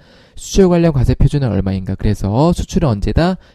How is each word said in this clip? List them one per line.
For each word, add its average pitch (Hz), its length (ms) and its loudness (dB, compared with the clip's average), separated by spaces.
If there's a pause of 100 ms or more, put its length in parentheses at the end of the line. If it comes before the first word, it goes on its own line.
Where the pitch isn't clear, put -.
(360)
수출 - 320 2
관련 170 240 2
과세 123 220 0
표준은 139 360 0
얼마인가? 95 440 -2
그래서 110 580 0
수출은 175 360 -2
언제다? 131 480 0 (180)